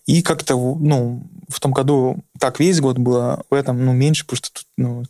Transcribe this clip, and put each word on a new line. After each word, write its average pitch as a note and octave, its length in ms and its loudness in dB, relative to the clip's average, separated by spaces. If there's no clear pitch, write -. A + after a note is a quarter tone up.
и E3+ 160 4
как-то, - 340 0
в-, B2+ 260 -2
ну, B2 420 0
в - 100 -10
том C#3 140 0
году C3+ 500 0
так C3 220 -2
весь F3 180 4
год B2+ 180 0
было, B2 520 0
в - 40 2
этом, C3 320 0
ну, B2+ 80 4
меньше, C#3+ 320 2
потому C#3 120 -6
что - 160 -10
тут, - 120 -16
ну, A#2+ 320 -4